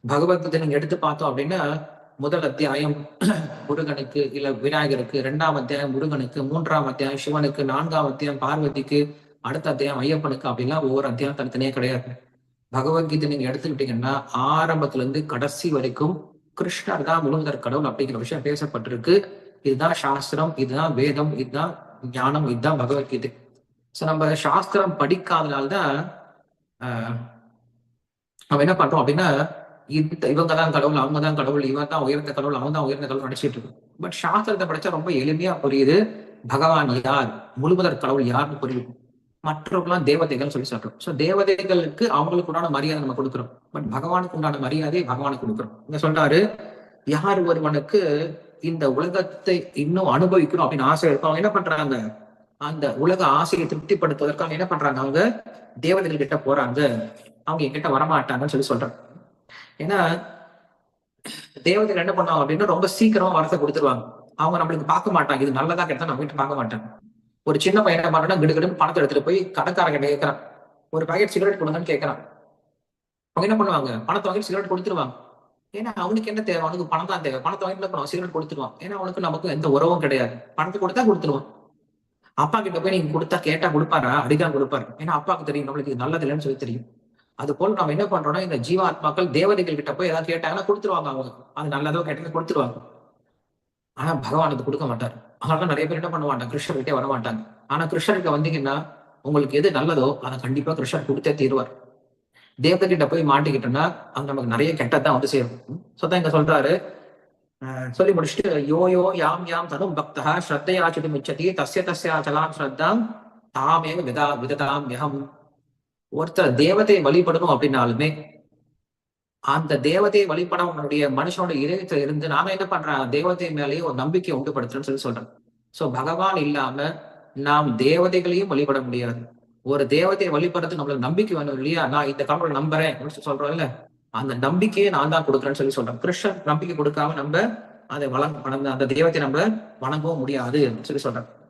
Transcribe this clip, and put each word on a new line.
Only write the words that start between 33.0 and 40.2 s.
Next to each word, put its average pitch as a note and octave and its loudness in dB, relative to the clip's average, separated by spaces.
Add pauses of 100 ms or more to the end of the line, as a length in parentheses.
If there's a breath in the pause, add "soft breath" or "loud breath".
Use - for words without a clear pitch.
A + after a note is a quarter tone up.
கடவுள் C3 -4
நினைச்சிட்டு C3 -4
இருக்கோம். - -14 (240)
But F3+ -8
சாஸ்திரத்தை G3 0
படிச்சா D#3+ -4
ரொம்ப E3 -4
எளிமையா D#3 0
புரியுது, C#3 4 (500)
பகவான் D3 4 (120)
யார், C3 2 (240)
முழுமுதற் E3+ 2
கடவுள் C3+ 0
யாருன்னு C#3+ 0
புரியுது. B2 -6 (520)
மற்றவர்களாம் E3 -2
தேவதைகள்னு C#3+ 2